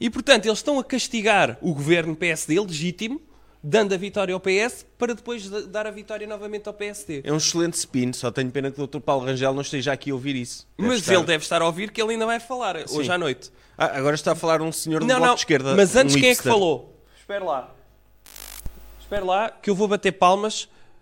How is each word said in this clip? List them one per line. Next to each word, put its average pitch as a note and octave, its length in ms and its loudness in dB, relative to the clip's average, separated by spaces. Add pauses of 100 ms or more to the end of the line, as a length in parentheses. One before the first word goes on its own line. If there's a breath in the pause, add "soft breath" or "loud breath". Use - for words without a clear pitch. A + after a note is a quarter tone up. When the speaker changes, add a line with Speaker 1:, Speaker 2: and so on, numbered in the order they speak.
Speaker 1:
E, A3+ 80 0
portanto, A3 360 2
eles G#3+ 140 0
estão D4 180 0
a B3+ 60 0
castigar G3+ 760 0
o F3 120 0
governo D#3+ 420 0
P F3 120 -2
S D#3+ 200 -2
D D#3+ 120 2
legítimo, F#3 600 -4 (460 soft breath)
dando G3 280 2
a F#3 40 0
vitória F#3+ 360 -4
ao F#3 80 -4
P F#3+ 160 2
S, A#3 260 -2 (140)
para A#3+ 180 -2
depois A3 340 -10
da-, G3+ 120 -8
dar G#3+ 260 -6
a G#3+ 40 -10
vitória G#3 360 -12
novamente G#3 400 -10
ao G#3 60 -10
P G#3 120 -12
S G#3 220 -12
D. C#3+ 160 -8
Speaker 2:
É - 80 -4
um D#3 60 2
excelente E3+ 380 0
spin, B2+ 360 -2
só B2 180 -4
tenho B2+ 220 -2
pena C#3 180 -4
que C3 60 -10
o C#3+ 40 -10
doutor C#3 200 -6
Paulo C3 260 0
Rangel C3+ 280 0
não C#3 80 -4
esteja C3+ 320 -4
aqui C#3 180 -6
a - 20 -2
ouvir C3 220 -4
isso. - 320 -10 (100)
Deve A3 120 0
Speaker 1:
Mas B3 100 0
Speaker 2:
estar. F#3 140 0
Speaker 1:
ele F3 100 6
deve D#3 220 0
estar E3+ 160 2
a E3 40 4
ouvir F3 260 -2
que A3+ 100 -4
ele A3 100 0
ainda A3 140 -2
vai A#3 160 -2
falar G#3 440 -6
Speaker 2:
Sim. - 120 -4
Speaker 1:
hoje C#3+ 120 0
à F3+ 80 2
noite. D3+ 340 -4 (260 soft breath)
Speaker 2:
Ah, D3 200 0
agora C#3+ 180 2
está D#3+ 180 0
a - 20 -10
falar D#3+ 260 0
um E3 80 -2
senhor D#3+ 300 -2
do - 80 0
Speaker 1:
Não, C4 80 4
Speaker 2:
Bloco B3+ 140 4
Speaker 1:
não, A#3+ 60 4
Speaker 2:
de - 60 -4
Esquerda, C3+ 360 2
Speaker 1:
mas G3 180 6
antes C#4 180 6
Speaker 2:
um C#3+ 60 6
Speaker 1:
quem B3+ 100 8
é - 40 8
que A#3 60 -4
Speaker 2:
hipster. B3 120 2
Speaker 1:
falou? F3 500 2 (160)
Espera G3+ 280 -8
lá. C3+ 280 -4 (1300)
Espera G3+ 240 -6
lá, G3 260 0
que - 200 -6
eu G3 60 4
vou G#3 120 2
bater G3 240 2
palmas G3+ 560 2 (340 soft breath)